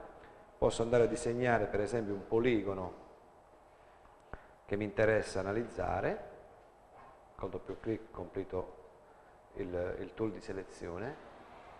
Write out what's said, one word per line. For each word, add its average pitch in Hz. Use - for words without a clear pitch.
posso 117
andare 117
a -
disegnare 117
per 101
esempio 104
un 95
poligono 98
che -
mi 101
interessa 107
analizzare, 101
con 101
doppio 92
clic -
completo 92
il, 90
il 98
tool 110
di 92
selezione. 92